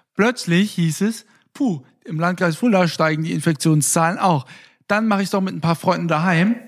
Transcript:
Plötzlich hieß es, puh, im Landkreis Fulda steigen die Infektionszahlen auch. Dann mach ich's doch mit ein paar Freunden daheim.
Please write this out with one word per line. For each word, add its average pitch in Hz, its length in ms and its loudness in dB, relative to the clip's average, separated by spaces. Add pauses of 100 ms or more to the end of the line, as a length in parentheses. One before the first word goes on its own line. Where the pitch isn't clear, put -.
(140)
Plötzlich 202 580 0
hieß 165 300 -2
es, 220 220 -4 (300)
puh, 202 260 -2 (240)
im 160 160 -8
Landkreis 170 360 -2
Fulda 190 320 2
steigen 156 360 0
die 165 80 -4
Infektionszahlen 165 840 0
auch. 165 260 0 (420)
Dann 214 220 0
mach 202 120 2
ich's 190 100 -2
doch 202 100 0
mit 190 140 -2
ein 165 60 -8
paar 165 160 0
Freunden 170 320 -2
daheim. 170 480 2 (120)